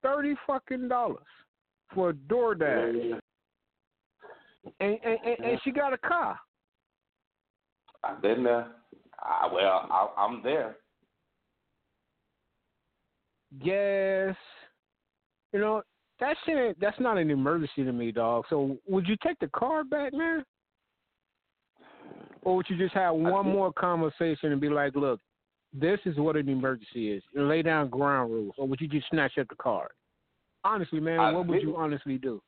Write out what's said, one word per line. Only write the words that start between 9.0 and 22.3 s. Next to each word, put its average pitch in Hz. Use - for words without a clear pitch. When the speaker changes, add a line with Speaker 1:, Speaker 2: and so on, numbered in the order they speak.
Speaker 2:
I, -
well, 92
I, 98
I'm 107
there. 127
Speaker 1:
Gas. 196
You 202
know, 214
that 294
shit 320
ain't, 226
that's 208
not 233
an 160
emergency 143
to 131
me, 120
dog. 117
So 139
would 190
you 208
take 330
the -
car 311
back, 285
man? 320